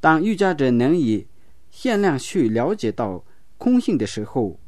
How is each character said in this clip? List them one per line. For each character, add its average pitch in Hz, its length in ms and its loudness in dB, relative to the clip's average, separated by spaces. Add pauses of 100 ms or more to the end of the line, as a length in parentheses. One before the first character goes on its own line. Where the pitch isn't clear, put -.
当 160 220 4
瑜 214 140 0
伽 190 160 2
者 143 180 2
能 123 240 4
以 117 320 0 (440)
限 233 280 -2
量 185 200 2
去 127 320 0
了 120 240 0
解 113 180 -2
到 95 320 -4 (320)
空 247 240 4
性 214 160 0
的 110 100 0
时 107 160 -6
候 107 460 -2